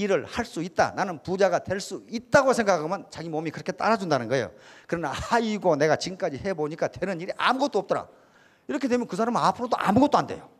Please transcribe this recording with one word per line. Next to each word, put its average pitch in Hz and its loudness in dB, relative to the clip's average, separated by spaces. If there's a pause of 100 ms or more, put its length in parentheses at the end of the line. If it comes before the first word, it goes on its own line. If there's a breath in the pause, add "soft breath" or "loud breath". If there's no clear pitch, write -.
일을 185 0
할 - -6
수 175 -8
있다, 170 0
나는 170 -4
부자가 180 2
될 190 -6
수 165 -10
있다고 262 4
생각하면 185 0
자기 160 -12
몸이 160 -4
그렇게 151 -8
따라준다는 175 0
거예요. 120 -2 (340 loud breath)
그러나 165 -4 (180)
"아이고, 208 2
내가 147 4
지금까지 180 -4
해보니까 160 -4
되는 185 -6
일이 185 -6
아무것도 254 0
없더라." 160 -2 (600 soft breath)
이렇게 269 -2
되면 240 0
그 185 -8
사람은 220 0
앞으로도 233 0
아무것도 240 6
안 147 2
돼요. - -10 (120)